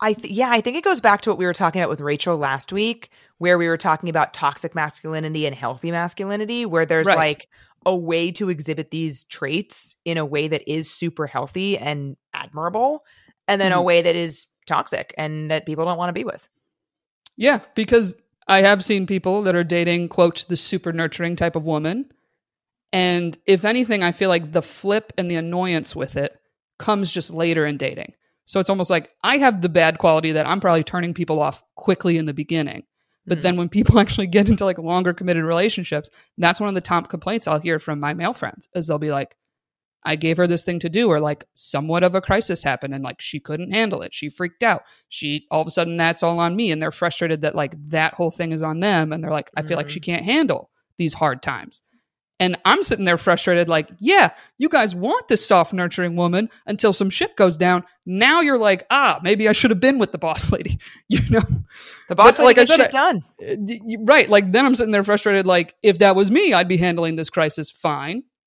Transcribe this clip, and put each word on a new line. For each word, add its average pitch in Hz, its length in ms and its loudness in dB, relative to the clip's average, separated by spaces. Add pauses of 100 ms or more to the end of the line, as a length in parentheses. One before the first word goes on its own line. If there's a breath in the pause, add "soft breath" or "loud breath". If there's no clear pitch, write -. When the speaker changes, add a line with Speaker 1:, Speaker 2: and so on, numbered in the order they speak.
Speaker 1:
I 220 100 0
th-, 208 200 -8
yeah, 240 180 0
I 233 100 2
think 247 160 -4
it 330 80 -4
goes 359 160 0
back 202 220 4
to 220 80 -2
what - 80 -2
we 180 80 -2
were 175 80 0
talking 180 260 -2
about 170 80 0
with 147 140 -6
Rachel 147 340 -2
last 139 380 -4
week, 226 340 -4 (300 soft breath)
where 180 180 4
we 170 100 2
were 165 120 0
talking 165 320 -2
about 160 240 0
toxic 147 400 -4
masculinity 156 720 -6
and 139 80 -4
healthy 127 360 -8
masculinity, 208 760 -6
where 165 180 0
there's 160 220 0
Speaker 2:
Right. 190 100 4
Speaker 1:
like, 156 320 -2 (380 soft breath)
a 185 100 0
way 170 360 -2
to 185 180 -4
exhibit 156 400 -8
these 160 340 -8
traits - 800 -8
in 165 140 -4
a 156 80 -4
way 147 220 -4
that 151 220 -6
is 156 200 -6
super 160 360 -6
healthy 180 520 -6
and 139 380 -8 (180)
admirable, 214 720 -4 (440 soft breath)
and 196 120 2
then 190 120 2
a 180 40 2
Speaker 2:
Mm-hmm. 180 100 2
Speaker 1:
way 170 160 4
that 170 140 2
is 170 300 -6 (200)
toxic - 500 -4
and 156 340 -8
that 156 140 -4
people 156 220 -6
don't 175 120 -4
wanna 175 140 -4
be 220 120 -8
with. - 240 -12 (880)
Speaker 2:
Yeah, 262 240 2 (140)
because 220 400 2 (340)
I 190 120 6
have 196 240 4
seen 196 220 0
people 190 360 -2
that 190 120 0
are 175 100 2
dating, 170 460 0
quote, 170 380 2
"the 175 80 -4
super 180 360 -4
nurturing 165 440 -4
type 165 200 -2
of 156 100 -6
woman." 160 440 -4 (800)
And 175 440 0 (100)
if 190 180 4
anything, 220 380 0
I 175 100 2
feel 190 160 -2
like 170 240 0
the 165 100 0
flip 208 560 -4
and 180 120 -4
the 175 60 -4
annoyance 170 600 -4
with 135 200 -8
it 139 220 -6 (400)
comes 202 340 -2
just 170 220 -6
later 165 320 0
in 147 100 -4
dating. - 360 -8 (340)
So - 140 -2
it's 185 100 0
almost 190 200 -2
like 170 200 -2 (120)
I 247 160 0
have 240 240 2
the 180 60 2
bad 160 300 2
quality 160 340 2
that 156 140 0
I'm 180 140 -2
probably 165 240 2
turning 175 300 -6
people 160 260 -2
off 143 220 -4 (140)
quickly 180 420 0
in 160 80 -4
the 147 80 -6
beginning. 151 500 -6 (420)
But 180 120 -2
Speaker 1:
Mm. 147 40 -12
Speaker 2:
then 180 140 2
when 175 140 -2
people 208 280 4
<laughs> - 20 8
actually 196 260 0
get 196 220 4
into, 208 180 2
like, 180 120 -2
longer 175 360 0
committed 175 300 -2
relationships, 170 680 -2 (260 soft breath)
that's 170 240 0
one 208 80 -2
of 196 60 -4
the 185 80 -4
top 170 260 -2
complaints 196 400 -6
I'll 156 100 0
hear 160 200 -4
from 156 220 -8
my 147 120 -4
male 170 220 -4
friends - 400 -12
is 170 120 -4
they'll 156 120 -2
be 151 120 -4
like, 139 240 -6 (720)
"I 156 120 -2
gave 160 200 0
her 180 100 2
this 170 160 0
thing 175 180 -4
to 170 100 -6
do," 220 180 2
or, 156 120 2
like, 151 240 -4 (100)
somewhat 160 500 -2
of 180 100 4
a 190 60 0
crisis 196 420 -2
happened 139 320 -4
and, 139 80 -8
like, 127 200 -10
she - 180 -10
couldn't 170 320 -8
handle 202 300 -2
it. - 100 -12
She - 160 -10
freaked 175 340 -8
out. 208 200 2 (260 soft breath)
She, 147 420 -8
all 156 120 0
of 160 40 -4
a 165 40 -8
sudden, 170 260 -2
that's 165 260 0
all 170 160 0
on 170 160 0
me. 214 160 0
And 156 120 -2
they're 156 80 -4
frustrated 165 500 -4
that, 151 160 -2
like, 147 160 -4 (160)
that 156 260 -2
whole 170 160 -2
thing 165 220 -6
is 160 100 -6
on 160 180 -4
them. 175 300 2
And 160 140 -8
they're 170 60 -6
like, 151 260 -4
"I 156 60 -4
feel 160 160 -4
like 147 100 -6
she 151 120 -10
Speaker 1:
Mm-hmm. 165 120 -6
Speaker 2:
can't 165 120 -4
handle 240 460 0 (280)
these 165 160 -2
hard 131 280 -2
times." - 380 -10 (600)
And 185 240 0
I'm 330 180 4
sitting 214 220 -2
there 175 120 2
frustrated, 175 520 2
like, 156 200 0 (120)
"Yeah, 285 300 4 (280 loud breath)
you 285 100 0
guys 220 240 2
want 254 360 -4
this - 180 2
soft, 175 260 4
nurturing 175 440 -4
woman 175 340 0 (160 soft breath)
until 208 260 2
some 190 160 0
shit 370 280 -4
goes 180 200 4
down. 180 280 2 (220 soft breath)
Now 240 340 2
you're 285 180 2
like, 202 320 2
'Ah, 240 320 2
maybe 208 260 2
I 214 40 6
should 220 180 4
have 208 80 0
been 269 220 4
with 202 100 0
the 170 80 -8
boss 160 320 -2
lady.'" - 300 -2 (140)
<laughs> - 140 -20
You - 120 2 (100)
know? 226 100 6 (680 loud breath)
Speaker 1:
The 180 80 -4
boss 220 160 10
Speaker 2:
But - 80 2
Speaker 1:
lady 294 60 6
Speaker 2:
like 247 100 8
I - 60 8
Speaker 1:
gets 247 80 6
Speaker 2:
said, 320 80 6
Speaker 1:
shit 269 80 6
Speaker 2:
I - 40 -2
Speaker 1:
done. 285 260 2 (240)
Speaker 2:
uh, - 200 -6
y-, 220 240 -6
y-, 226 160 -8
right. 240 280 6
Like, 202 220 6
then 247 160 4
I'm 262 80 4
sitting 226 160 0
there 202 140 4
frustrated, 202 420 2
like, 175 280 2 (100)
if 196 160 6
that 196 160 8
was 196 160 4
me, 339 200 4
I'd 180 160 4
be 185 80 2
handling 170 380 0
this 160 160 -6
crisis 156 400 -2
fine. 156 540 -6 (220)